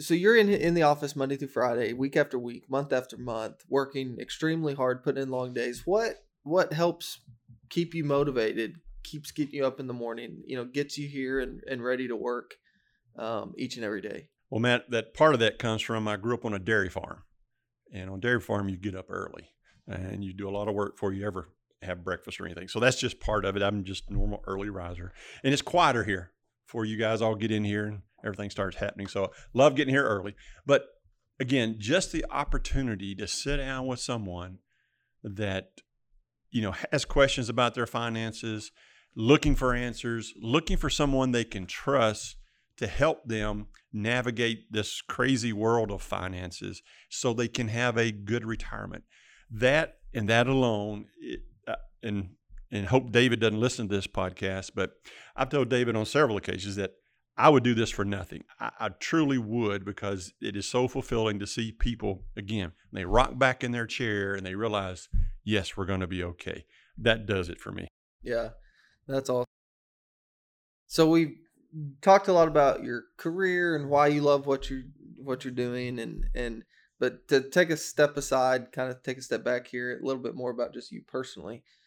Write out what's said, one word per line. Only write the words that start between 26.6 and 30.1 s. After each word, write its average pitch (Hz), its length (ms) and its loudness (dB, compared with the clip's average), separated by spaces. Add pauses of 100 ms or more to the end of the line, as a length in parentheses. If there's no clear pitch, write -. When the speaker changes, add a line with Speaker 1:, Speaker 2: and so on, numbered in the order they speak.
Speaker 2:
before 113 180 -4
you 110 120 -4
guys 110 240 0
all 110 140 2
get 107 160 -2
in 107 140 2
here 104 220 0
and 104 160 -8 (220)
everything 101 260 -6
starts 95 260 -4
happening. 101 320 -6
So 98 160 -2
I 92 40 -2 (240)
love 135 220 8
getting 131 200 2
here 139 100 4
early. 104 320 -2 (280)